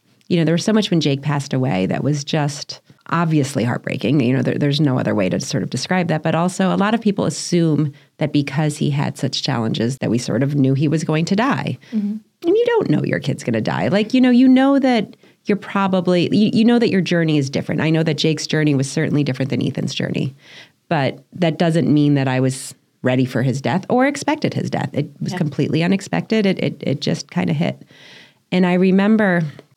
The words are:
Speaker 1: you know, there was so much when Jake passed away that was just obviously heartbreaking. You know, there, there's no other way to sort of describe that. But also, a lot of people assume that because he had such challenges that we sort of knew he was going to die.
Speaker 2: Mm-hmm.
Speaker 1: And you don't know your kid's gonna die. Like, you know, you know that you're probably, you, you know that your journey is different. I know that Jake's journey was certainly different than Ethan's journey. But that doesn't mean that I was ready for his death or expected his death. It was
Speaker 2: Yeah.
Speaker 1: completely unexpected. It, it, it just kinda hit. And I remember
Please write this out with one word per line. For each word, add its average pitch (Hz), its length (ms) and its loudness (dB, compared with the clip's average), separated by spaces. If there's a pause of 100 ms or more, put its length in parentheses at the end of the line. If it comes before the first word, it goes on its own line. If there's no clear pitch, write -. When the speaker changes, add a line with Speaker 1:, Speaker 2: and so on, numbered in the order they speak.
(300)
Speaker 1:
you 180 80 2
know, 165 80 2
there 156 80 2
was 170 100 0
so 220 100 2
much 214 160 2
when 165 120 2
Jake 139 200 0
passed 143 320 -2
away 127 340 0
that - 160 -2
was 143 200 0
just - 580 -4 (280)
obviously 160 540 0
heartbreaking. - 580 -2
You 123 160 2
know, - 40 0
there, - 160 0
there's 147 240 0
no 131 180 2
other 107 160 0
way 95 140 0
to 127 100 -2
sort - 240 -4
of - 60 -6
describe 180 380 -2
that. 160 160 -2
But 160 120 0
also, 180 380 0
a 180 40 0
lot 202 160 0
of 233 80 -2
people 202 240 0
assume 156 680 0 (240)
that 147 160 -2
because 147 440 0
he 143 120 -2
had 139 280 -2
such - 260 -4
challenges 120 560 -2
that 120 100 -4
we 113 80 0
sort 120 260 -2
of 143 120 -2
knew 135 180 2
he 139 140 0
was 156 160 -2
going 160 220 0
to 196 100 -2
die. 220 420 -2 (140)
Speaker 2:
Mm-hmm. 208 260 -4 (280)
Speaker 1:
And 349 120 2
you 480 80 2
don't 466 240 0
know 147 140 2
your - 160 -2
kid's - 240 -6
gonna 117 180 -2
die. 82 260 -2
Like, 208 260 0
you 254 80 4
know, 254 80 4
you 247 180 4
know 269 320 4
that 247 360 0 (300)
you're 208 120 2
probably, 185 800 0
you, 208 180 4
you 220 120 4
know 240 120 6
that 233 120 2
your 190 120 2
journey 165 360 2
is 139 120 0
different. 156 300 -2
I 156 100 2
know 160 140 2
that 156 140 0
Jake's 156 280 0
journey 151 300 2
was 135 160 0
certainly 147 320 0
different 135 260 -2
than 127 160 -2
Ethan's - 300 -4
journey. - 400 -4 (540)
But 143 340 -2 (100)
that 165 240 0
doesn't 165 340 2
mean 147 240 4
that 135 120 0
I 127 140 0
was 131 340 -4 (260)
ready 127 240 2
for 123 160 -2
his 131 200 0
death 123 280 -2
or 247 160 2
expected 294 480 -2
his - 160 -4
death. - 240 -4
It 147 160 -4 (120)
was 143 100 -4
Speaker 2:
Yeah. 180 60 -8
Speaker 1:
completely 156 460 -2
unexpected. 190 640 0
It, 190 160 0
it, - 240 -4
it 139 140 -2
just - 320 -4
kinda 175 220 -2
hit. 147 280 -2 (680)
And 185 160 4
I 175 60 2
remember 190 720 4 (320)